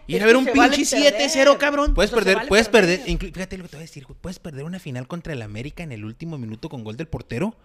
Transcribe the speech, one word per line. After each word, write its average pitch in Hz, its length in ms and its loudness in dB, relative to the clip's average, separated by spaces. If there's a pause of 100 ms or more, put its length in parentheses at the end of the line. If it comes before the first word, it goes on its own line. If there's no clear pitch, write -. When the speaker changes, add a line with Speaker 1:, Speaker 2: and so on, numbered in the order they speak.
Speaker 1:
Ir 156 100 -4
a - 40 2
Speaker 2:
Es 208 40 0
Speaker 1:
ver 226 100 8
Speaker 2:
que 262 40 6
Speaker 1:
un 262 80 2
Speaker 2:
se 247 80 -2
vale 262 220 6
Speaker 1:
pinche 269 200 0
Speaker 2:
perder. 285 220 4
Speaker 1:
siete 277 120 0
cero, 269 280 6
cabrón. 285 360 0
Speaker 3:
Puedes 196 160 2
Speaker 2:
Eso 233 60 -2
se 220 60 2
Speaker 3:
perder, 190 140 4
Speaker 2:
vale 247 120 -4
Speaker 3:
puedes 220 220 4
Speaker 2:
perder. 185 300 4
Speaker 3:
perder. 170 120 -6
Inclu-, 156 220 -6
fíjate 185 240 -10
lo 175 60 -16
que 175 60 -18
te 143 60 -20
voy 156 60 -16
a 165 40 -16
decir, 139 200 -18
güey. - 120 -20
Puedes 180 200 -12
perder 143 260 -12
una 180 140 -10
final 127 280 -10
contra 165 280 -10
el 120 80 -8
América 107 400 -12
en 156 100 -12
el 104 140 -12
último 151 320 -12
minuto 113 320 -10
con 117 140 -12
gol 107 120 -12
del 160 120 -10
portero. 131 460 -6 (100)